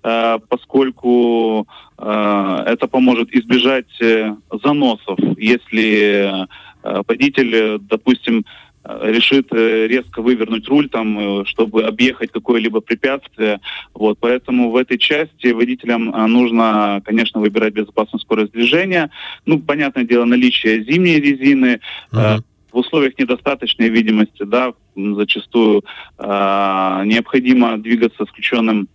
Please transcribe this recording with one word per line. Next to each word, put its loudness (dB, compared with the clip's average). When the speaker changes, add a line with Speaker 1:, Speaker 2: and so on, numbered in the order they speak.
Speaker 1:
э, 0
поскольку, 0
э, -2
это -2
поможет 0
избежать, 0
э, 2
заносов, 0
если, 0
э, -4
водитель, 0
э, 0
допустим, -2
э, -4
решит, 2
э, 2
резко -4
вывернуть 0
руль, 2
там, -4
э, -4
чтобы 0
объехать -2
какое-либо -2
препятствие. -4
Вот, 0
поэтому 0
в 0
этой 0
части -2
водителям, -2
э, 0
нужно, 2
конечно, -2
выбирать 0
безопасную -4
скорость -2
движения. 0
Ну, 2
понятное -2
дело, 2
наличие 2
зимней 2
резины, 2
э, 2
Speaker 2:
Мгм. -4
Speaker 1:
в 0
условиях 0
недостаточной -2
видимости, 0
да, -2
м, -4
зачастую, 2
э, 0
необходимо 2
двигаться -2
с -10
включенным -2